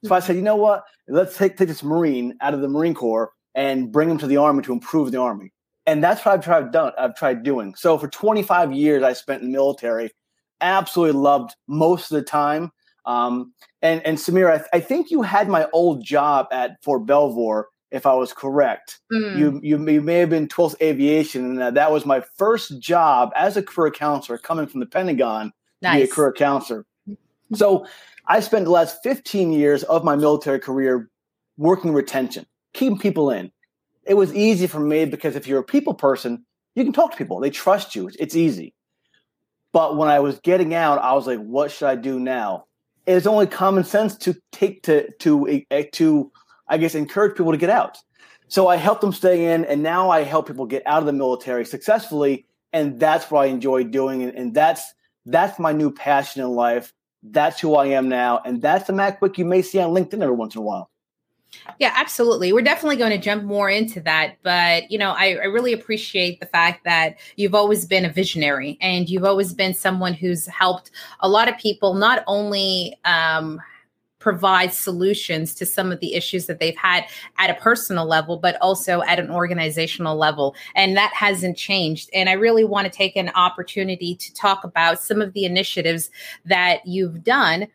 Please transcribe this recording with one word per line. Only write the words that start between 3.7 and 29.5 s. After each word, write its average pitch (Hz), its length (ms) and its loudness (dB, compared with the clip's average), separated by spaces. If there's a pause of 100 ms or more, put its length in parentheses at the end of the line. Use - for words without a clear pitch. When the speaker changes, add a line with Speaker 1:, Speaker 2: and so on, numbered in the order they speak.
Speaker 1:
bring 151 180 2
him 156 100 0
to 151 80 -6
the 139 100 2
Army 143 260 4
to 127 100 -6
improve 127 380 -2
the 127 80 -4
Army." 104 320 -4 (360)
And 151 160 2
that's 180 220 2
what 202 80 4
I've 175 100 0
tried 156 280 2
done, 151 260 0
I've 123 180 -2
tried 123 280 -2
doing. 120 320 -2
So 165 220 2
for 147 100 -6
twenty-five 190 680 0
years, 143 300 2
I 127 100 2
spent 123 280 -8
in 123 100 -6
the 135 60 -4
military, 120 540 -2 (500)
absolutely 170 580 2
loved 139 360 2 (120)
most 156 440 0
of 156 40 -2
the 143 80 -2
time. 151 480 -2 (340)
Um, 123 480 -2 (280)
and, 160 240 0
and 160 120 -2
Samir, 180 340 2
I, 156 60 4
th-, - 160 -8
I 175 80 4
think 302 300 -2
you 311 100 2
had 196 260 0
my 165 240 2
old 165 320 2
job 143 480 2
at 123 320 -4
Fort 127 220 -2
Belvoir, 117 640 2 (240)
if 135 140 -6
I 135 80 6
was 131 200 0
correct. 135 680 -2 (140)
Speaker 2:
Mm. 214 240 -2
Speaker 1:
You, 147 260 2
you, 151 260 0
you 151 120 4
may 156 140 0
have 175 140 4
been 156 180 0
twelfth 165 340 0
Aviation, 151 640 0
and, 127 160 -4
uh, 123 100 -2
that 151 200 2
was 151 140 0
my 135 160 2 (160)
first 202 420 -2
job 139 560 2
as 190 220 0
a 196 60 -4
career 160 280 0
counselor 143 460 -4
coming 156 300 -6
from 135 120 -10
the 120 80 -6
Pentagon 120 680 -2 (300)
to 180 80 2
be 151 60 4
a - 40 4
Speaker 2:
Nice. 131 120 0
Speaker 1:
career 139 200 2
counselor. 131 520 -2 (680)
So 202 320 2 (420)
I 208 120 4
spent 208 260 0
the 165 60 2
last 165 320 2
fifteen 196 500 -2